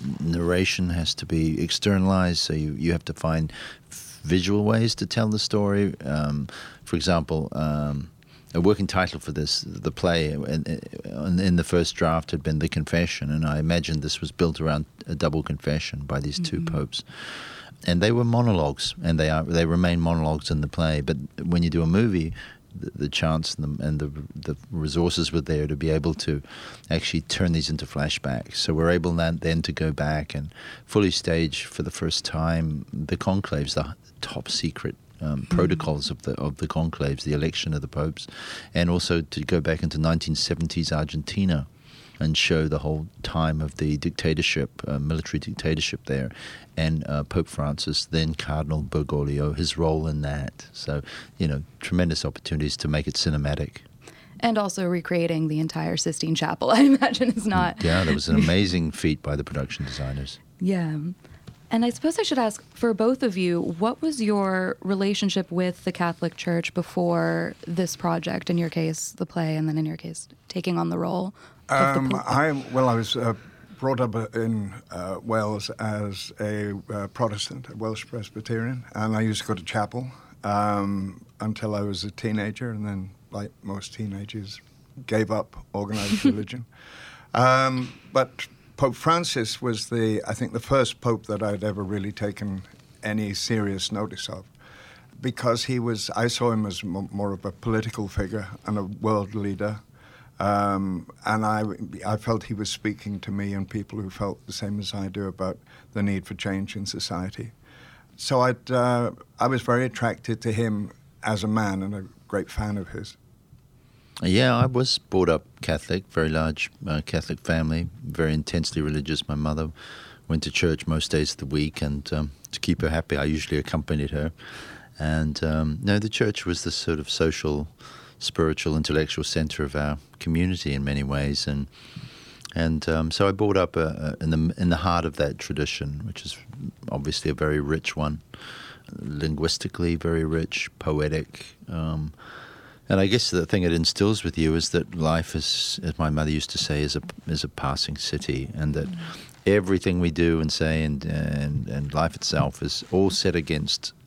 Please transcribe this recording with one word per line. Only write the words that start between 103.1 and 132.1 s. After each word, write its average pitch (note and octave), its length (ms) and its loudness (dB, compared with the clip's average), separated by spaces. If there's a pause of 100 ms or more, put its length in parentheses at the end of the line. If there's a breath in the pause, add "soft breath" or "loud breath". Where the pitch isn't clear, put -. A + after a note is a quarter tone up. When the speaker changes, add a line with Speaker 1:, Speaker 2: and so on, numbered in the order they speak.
Speaker 3:
to - 100 -8
me G2 220 -4
and G2 140 -4
people G#2 320 -8
who F#2+ 120 -8
felt G2 340 -6
the F#2+ 80 -12
same G#2 260 -6
as F#2+ 140 -6
I G2 140 -4
do G2 180 -4
about F#2+ 320 -4 (360 loud breath)
the G#2 100 -2
need G2 240 0
for G2+ 80 -8
change G2 400 -4
in G2+ 100 -6
society. F#2+ 640 -6 (640 loud breath)
So C3 260 2
I'd, B2 280 2
uh, B2 420 4 (280)
I B2 80 4
was C3 160 2
very B2 220 4
attracted A#2 560 -2
to A#2 100 -2
him G#2+ 400 0 (320)
as G#2 200 0
a A2 40 0
man G#2 340 2
and G2 140 -4
a G2 80 -8 (240)
great G2 240 -2
fan G#2+ 260 -2
of F#2 120 -8
his. - 280 -12 (1080 soft breath)
Speaker 1:
Yeah, A2+ 320 6
I B2 100 6
was B2+ 320 2
brought F2+ 320 2
up D#2 160 4 (160)
Catholic, E2+ 480 -2
very D#2+ 200 2
large, D#2+ 420 0 (160)
uh, D#2 180 0
Catholic - 360 -4
family, D#2+ 460 0 (160)
very D#2 300 0
intensely D#2+ 480 -2
religious. D2+ 460 -2
My D2 80 -2
mother D2+ 340 -2 (580 loud breath)
went D#2+ 160 2
to D2 80 -6
church D#2+ 360 0
most D#2 240 0
days D2+ 200 2
of - 60 -8
the - 80 -8
week, D2 380 -2
and, C#2+ 280 -4
um, D2+ 200 -2 (200)
to - 80 -8
keep - 220 0
her E2 80 2
happy, D#2 260 0
I C#2+ 100 0
usually D#2 340 0
accompanied D2 500 -2
her. D#2 220 -2 (640 loud breath)
And, D#2 460 0
um, D#2 400 2
no, G2+ 160 4
the G#2+ 100 -2
church - 380 0
was F2 160 -2
the E2 80 -2
sort - 280 -2
of D2+ 120 -6
social, D2+ 560 0 (500 loud breath)
spiritual, D#2+ 580 0
intellectual D2+ 480 0
center D#2+ 400 -2
of C#2 120 -4
our D2 240 -2 (200)
community E2+ 540 0
in C#2 100 -2
many C#2 200 0
ways, C#2+ 420 0
and, C#2 220 -2 (880 loud breath)